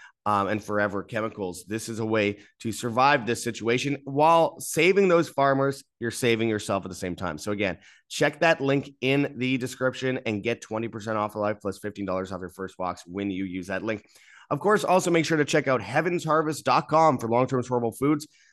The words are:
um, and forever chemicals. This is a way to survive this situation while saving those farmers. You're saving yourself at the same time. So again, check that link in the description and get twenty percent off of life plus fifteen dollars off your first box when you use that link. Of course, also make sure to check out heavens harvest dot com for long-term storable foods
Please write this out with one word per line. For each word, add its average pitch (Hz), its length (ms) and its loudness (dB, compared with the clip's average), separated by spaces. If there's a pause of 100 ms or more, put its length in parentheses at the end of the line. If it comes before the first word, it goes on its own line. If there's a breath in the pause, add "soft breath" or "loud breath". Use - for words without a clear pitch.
(260 loud breath)
um, 101 220 2
and 104 160 -2
forever 104 380 0
chemicals. 101 640 -6
This 110 220 -6
is 113 100 -8
a 113 60 -4
way 107 340 2 (220 loud breath)
to 117 120 -6
survive 123 540 2
this 117 180 -2
situation 127 600 -2
while 156 540 2
saving 185 500 2
those 170 200 4
farmers. 139 560 0 (160)
You're 117 100 -2
saving 117 380 2
yourself 104 360 -2
at 98 40 -12
the 90 60 -12
same 90 200 -6
time. 80 220 -4
So 104 160 -6
again, 98 240 -2 (320 soft breath)
check 147 320 0
that 165 200 4
link 139 300 0 (100)
in 139 360 0
the 127 220 0
description 127 640 -4
and 104 180 -2
get 117 200 -2
twenty 110 260 -6
percent 110 300 -4
off 104 160 -2
of 107 80 -4
life 104 180 -2
plus 95 180 -6
fifteen 101 280 -8
dollars 92 260 -4
off 90 80 -8
your 90 100 -10
first 95 280 -12
box 90 280 -6
when 98 240 -6
you 95 140 -4
use 90 220 -8
that 95 160 -4
link. 107 240 -6 (440 soft breath)
Of 147 100 -2
course, 190 240 2
also 180 260 2
make 170 140 4
sure 165 140 0
to 147 60 2
check 147 240 0
out 127 140 2
heavens 156 420 -2
harvest 156 400 0
dot 139 240 2
com 156 300 6
for 117 100 -4
long-term 127 340 2
storable 120 360 -2
foods 147 280 2 (260 soft breath)